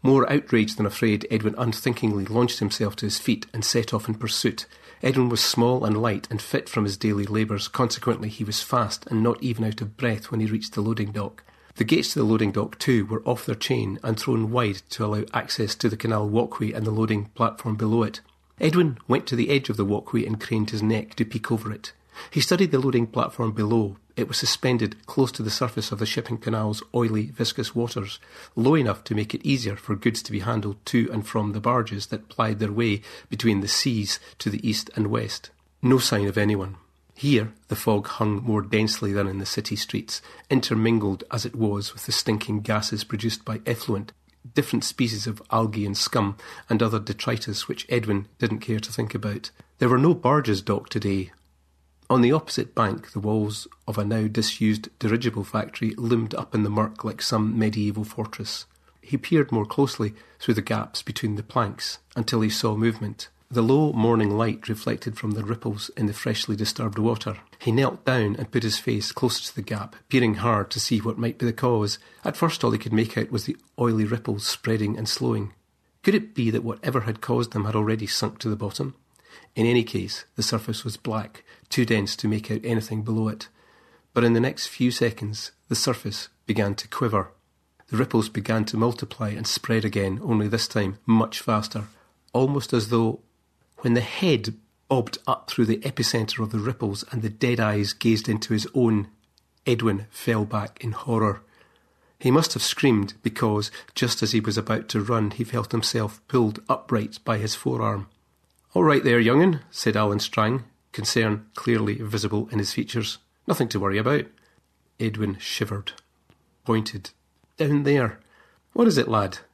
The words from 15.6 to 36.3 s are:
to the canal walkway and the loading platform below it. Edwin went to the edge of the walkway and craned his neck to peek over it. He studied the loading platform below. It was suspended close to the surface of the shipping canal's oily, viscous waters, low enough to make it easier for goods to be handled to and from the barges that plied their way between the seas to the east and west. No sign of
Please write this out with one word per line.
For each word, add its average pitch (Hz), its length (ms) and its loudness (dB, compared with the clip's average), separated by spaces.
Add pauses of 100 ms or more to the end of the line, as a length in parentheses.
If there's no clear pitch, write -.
to 120 140 0
the 110 80 -4
canal 107 300 0
walkway 107 460 0
and 110 120 -4
the 110 60 0
loading 107 420 0
platform 113 420 -2
below 113 280 2
it. - 160 -4 (400)
Edwin 156 380 4 (100)
went 123 200 2
to 120 100 -2
the 120 120 0
edge 139 200 2
of 110 80 -2
the 101 80 2
walkway 101 400 0
and 107 140 -4
craned 107 300 -2
his 107 140 -2
neck 107 320 0
to 110 100 0
peek 110 260 -8
over 107 200 -2
it. - 220 -12 (360)
He 147 120 0
studied 175 300 4
the 139 60 4
loading 127 300 4
platform 117 460 -2
below. 107 420 2 (220)
It 113 100 -2
was - 100 -4
suspended 120 680 0
close 131 260 2
to - 100 -8
the 110 80 -2
surface 110 440 -4
of 101 60 -8
the 113 60 0
shipping 117 320 -4
canal's 107 460 -2 (100)
oily, 110 340 2
viscous - 460 -4
waters, 113 460 -4 (340)
low 127 220 6
enough 120 300 2
to 110 100 -4
make 107 180 -2
it - 120 -6
easier 120 320 0
for - 180 -4
goods 113 280 0
to - 80 -10
be 107 100 -2
handled 104 460 -4
to 117 240 2
and 110 140 -4
from 104 280 -2
the 107 80 -4
barges 113 460 0
that - 200 -8
plied 110 320 -2
their 107 120 0
way 107 300 2 (280)
between 107 320 2
the 101 80 -4
seas 110 500 0 (200)
to - 100 -2
the - 180 -4
east 107 300 -2
and 107 100 2
west. 110 440 -4 (300)
No 131 180 6
sign 101 280 2
of 98 100 0